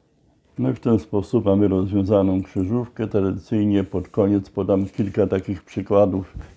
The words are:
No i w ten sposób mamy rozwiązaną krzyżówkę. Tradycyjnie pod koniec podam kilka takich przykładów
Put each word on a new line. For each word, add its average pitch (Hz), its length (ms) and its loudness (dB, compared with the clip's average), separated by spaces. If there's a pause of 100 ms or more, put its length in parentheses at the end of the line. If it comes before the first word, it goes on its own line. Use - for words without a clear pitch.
(580)
No 127 120 0
i 127 40 -2
w - 60 -12
ten 117 180 2
sposób 104 460 -2
mamy 101 240 2
rozwiązaną 95 720 0
krzyżówkę. 113 640 -4
Tradycyjnie 98 800 0
pod 90 240 -6
koniec 101 420 0
podam 98 360 0
kilka 98 400 -2
takich 95 360 -4
przykładów 98 760 0 (180)